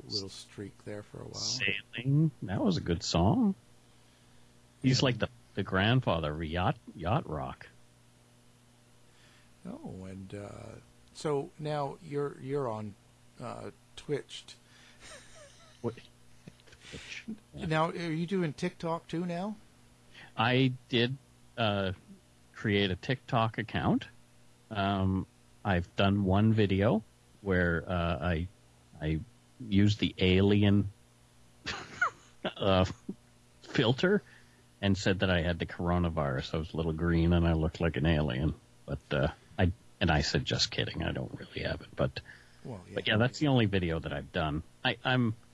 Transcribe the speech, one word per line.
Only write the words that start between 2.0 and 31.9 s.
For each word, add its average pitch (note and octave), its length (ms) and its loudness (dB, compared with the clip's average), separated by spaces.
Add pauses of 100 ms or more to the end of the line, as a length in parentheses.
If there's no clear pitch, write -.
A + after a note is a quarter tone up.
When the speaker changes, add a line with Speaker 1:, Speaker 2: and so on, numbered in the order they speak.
Speaker 2:
that G2 200 -4
was G3+ 160 2
a - 40 -4
good F2 220 -2
song. G3 500 2 (1300)
He's C3 200 4
Speaker 1:
Yeah. D3 40 2
Speaker 2:
like B2 140 2
the, G2 100 -2 (240)
the G2+ 100 -4
grandfather F#2+ 720 2
of D#2+ 100 -6
yacht, F2 320 0 (200)
yacht F#2+ 340 -2
rock. - 380 -8 (2000)
Speaker 1:
Oh, A3 400 -14
and, F#2+ 240 -14
uh, - 420 -14 (380)
so D3 360 -4 (100)
now D3 440 -4
you're, C#3+ 380 -4
you're C3+ 280 -4
on, G#2+ 240 -6 (500)
uh, A2 280 -10 (240)
Twitched. - 600 -8 (1300)
Speaker 2:
What? - 120 -4 (960)
Twitch. - 340 -16 (320)
Yeah. D3 100 -8
Speaker 1:
Now, D#3 240 0
are - 60 -8
you E3+ 320 -4
doing F3 260 -2
TikTok E3+ 540 -6
too E3+ 180 -4
now? F3+ 300 -6 (840)
Speaker 2:
I B2+ 360 4 (160)
did, A#2+ 280 2 (400)
uh, G2+ 360 2 (640)
create G2+ 360 2
a F2 40 0
TikTok A#2 640 -2
account. C#3+ 480 0 (640)
Um, G2 560 0 (380)
I've F2+ 320 0
done G2+ 300 4
one G#2 280 4
video G#2+ 480 2 (400)
where, F2+ 460 2
uh, E2+ 340 0
I, F2 260 0 (540)
I D#2 180 0 (480)
used G#2 320 4
the E2+ 200 0
alien, G2 720 6 (760)
<laughs> - 60 -8 (840)